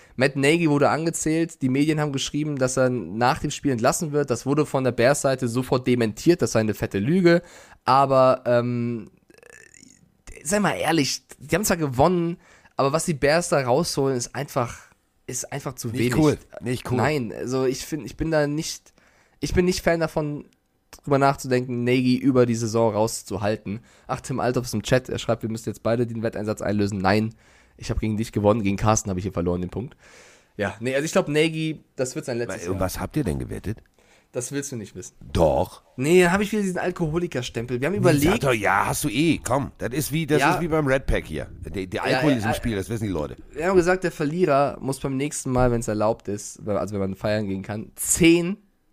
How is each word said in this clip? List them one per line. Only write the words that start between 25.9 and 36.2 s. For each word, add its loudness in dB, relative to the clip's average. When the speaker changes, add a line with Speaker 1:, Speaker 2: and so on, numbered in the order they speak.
Speaker 1:
den -8
Wetteinsatz -4
einlösen. 0
Nein, 2
ich -8
hab -4
gegen -2
dich -4
gewonnen, 4
gegen 0
Carsten 2
hab -4
ich -4
hier -6
verloren, 0
den -6
Punkt. -8
Ja, -4
nee, -2
also 0
ich -6
glaub, 0
Nagy, 0
das -4
wird -8
sein -4
letztes -6
Speaker 2:
Wa-, -2
um -2
Speaker 1:
Jahr. -4
Speaker 2:
was -6
habt -6
ihr 0
denn -2
gewettet? -8
Speaker 1:
Das -6
willst -6
du -10
nicht -12
wissen. -16
Speaker 2:
Doch. 2
Speaker 1:
Nee, 4